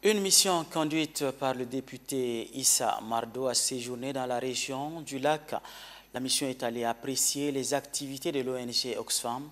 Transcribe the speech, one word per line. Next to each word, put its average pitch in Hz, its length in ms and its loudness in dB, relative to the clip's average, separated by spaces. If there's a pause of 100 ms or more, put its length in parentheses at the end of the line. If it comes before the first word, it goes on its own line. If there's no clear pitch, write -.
Une 208 160 6
mission 190 420 6
conduite 156 680 0
par 131 220 0
le 123 120 -4
député 127 880 -2
Issa 127 460 4
Mardo 113 460 -2
a 120 60 0
séjourné 123 580 -2
dans 131 140 -2
la 123 120 0
région 135 640 -4
du 139 180 -8
lac. 151 380 0 (580)
La 123 60 -4
mission 131 260 0
est 127 160 -4
allée 117 220 0
apprécier 135 640 0
les 135 240 0
activités 135 560 -4
de 143 120 2
l'O 127 120 0
N 123 180 -4
G 117 240 0
Oxfam 120 560 -2